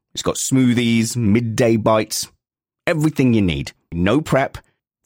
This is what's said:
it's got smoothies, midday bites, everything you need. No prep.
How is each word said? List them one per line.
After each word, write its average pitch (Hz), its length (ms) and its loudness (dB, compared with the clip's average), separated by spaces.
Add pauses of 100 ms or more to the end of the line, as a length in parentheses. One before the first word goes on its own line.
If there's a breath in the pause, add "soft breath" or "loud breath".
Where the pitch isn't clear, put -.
(140)
it's - 80 -12
got - 140 -4
smoothies, 120 800 0
midday 113 580 2
bites, 110 520 -2 (580)
everything 151 480 0
you 110 80 4
need. 71 300 -2 (200)
No 98 300 0
prep. 135 380 -2 (460)